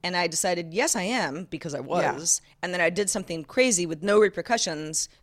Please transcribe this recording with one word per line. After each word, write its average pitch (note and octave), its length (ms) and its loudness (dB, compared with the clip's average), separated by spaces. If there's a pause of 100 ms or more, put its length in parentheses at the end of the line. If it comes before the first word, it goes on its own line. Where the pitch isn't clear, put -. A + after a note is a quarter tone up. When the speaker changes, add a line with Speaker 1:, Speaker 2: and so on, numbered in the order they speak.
Speaker 1:
And F3+ 140 -2
I F3 120 2
decided, E3+ 440 -2
"Yes, B3+ 240 0
I F#3+ 60 -2
am," F#3 480 -2
because D#3 240 -8
I C3+ 40 -4
Speaker 2:
Yeah. C#3 360 0
Speaker 1:
was. D#3+ 260 0 (220)
And F3+ 100 -4
then F3+ 80 0
I E3+ 100 4
did G3 200 -2
something F3 340 -6
crazy A3+ 420 2
with D#3+ 160 -6
no G3+ 180 6
repercussions E3+ 880 0 (140)